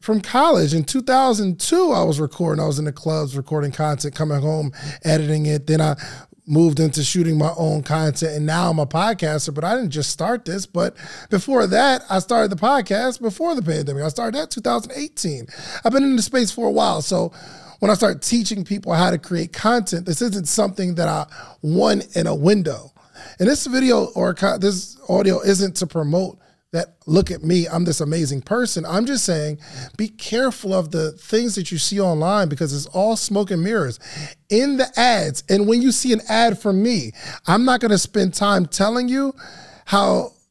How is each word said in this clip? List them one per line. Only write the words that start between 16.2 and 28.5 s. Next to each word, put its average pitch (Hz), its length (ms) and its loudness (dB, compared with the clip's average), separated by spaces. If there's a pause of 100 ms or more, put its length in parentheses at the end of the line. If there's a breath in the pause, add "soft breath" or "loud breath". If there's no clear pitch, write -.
space 240 280 0
for 233 160 -4
a 208 60 0
while, 208 280 2
so 170 320 -2 (460 loud breath)
when 208 140 2
I - 20 6
start 185 280 0
teaching 208 420 -2
people - 280 -4
how 175 180 4
to 175 80 0
create 165 340 -6
content, 208 520 0
this 175 160 -2
isn't 202 280 -2
something 190 480 -2
that 170 100 0
I 156 200 -4 (360 loud breath)
won 170 400 2 (140)
in 170 100 0
a 160 80 -2
window. 151 560 0 (480 loud breath)
And 185 100 4
this 285 200 0
video 254 380 2 (100)
or 180 180 0
co-, 196 240 0
this 190 400 -2 (100)
audio 185 340 2
isn't 196 340 0
to 180 100 -4
promote 165 540 -2 (320 soft breath)
that, 165 320 -6
"Look 185 260 2
at 156 140 -8
me, 170 240 2
I'm 170 160 0
this 170 160 -2
amazing 147 400 -2
person." 214 460 -2